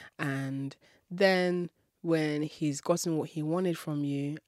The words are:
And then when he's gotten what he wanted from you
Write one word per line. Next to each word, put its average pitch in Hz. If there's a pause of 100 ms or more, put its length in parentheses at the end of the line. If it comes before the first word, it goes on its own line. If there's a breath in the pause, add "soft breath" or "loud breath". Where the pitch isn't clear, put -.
(180 loud breath)
And 135 (340 soft breath)
then 180 (320)
when 156
he's 151
gotten 170
what 151
he 156
wanted 170
from 147
you 143